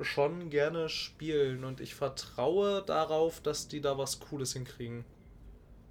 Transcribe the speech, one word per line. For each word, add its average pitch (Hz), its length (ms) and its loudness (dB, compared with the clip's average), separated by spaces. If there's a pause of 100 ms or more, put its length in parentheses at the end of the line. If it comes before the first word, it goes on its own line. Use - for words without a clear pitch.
schon 160 500 0
gerne 156 380 2
spielen 143 760 0
und 131 160 -6
ich 117 160 -10
vertraue 185 880 2
darauf, 160 580 2
dass - 260 -2
die 147 120 -6
da 139 180 0
was 135 220 -2
Cooles 135 340 -4
hinkriegen. 120 520 -8 (840)